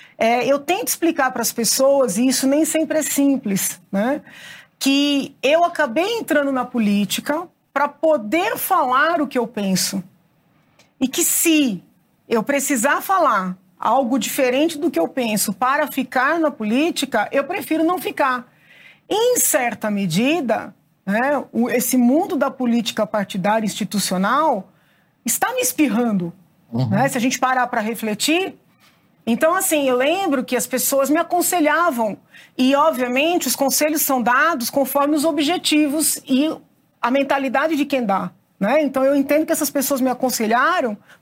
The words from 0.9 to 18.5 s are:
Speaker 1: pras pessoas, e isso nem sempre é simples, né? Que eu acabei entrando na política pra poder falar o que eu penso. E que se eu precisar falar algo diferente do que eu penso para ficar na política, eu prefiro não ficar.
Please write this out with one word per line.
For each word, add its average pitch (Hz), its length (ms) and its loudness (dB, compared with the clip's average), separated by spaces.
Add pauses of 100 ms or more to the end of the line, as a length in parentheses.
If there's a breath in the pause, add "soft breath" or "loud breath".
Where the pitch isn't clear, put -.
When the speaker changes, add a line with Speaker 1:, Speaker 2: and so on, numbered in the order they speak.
Speaker 1:
pras 233 200 -4
pessoas, 254 680 2
e 247 100 2
isso 262 200 0
nem 294 160 4
sempre 311 360 0
é 285 40 0
simples, 269 760 0 (120)
né? 240 300 -2 (580 loud breath)
Que 277 640 0
eu 311 240 4
acabei 339 540 0
entrando 285 320 0
na 254 140 -2
política 226 800 -2 (260)
pra 269 140 0
poder 311 680 0
falar 302 640 2
o 277 60 -2
que - 100 -4
eu 233 100 0
penso. 196 540 -2 (1000 soft breath)
E 269 80 0
que 330 160 -2
se 294 600 0 (460)
eu 233 140 0
precisar 277 580 0
falar 226 560 0 (200)
algo 254 400 0
diferente 277 600 0
do 302 120 -2
que 330 100 -2
eu 330 80 0
penso 220 440 -2
para 269 360 0
ficar 269 520 0
na 311 100 2
política, 233 840 -2
eu 269 120 2
prefiro 320 400 -2
não 349 160 0
ficar. 254 480 -2 (640 soft breath)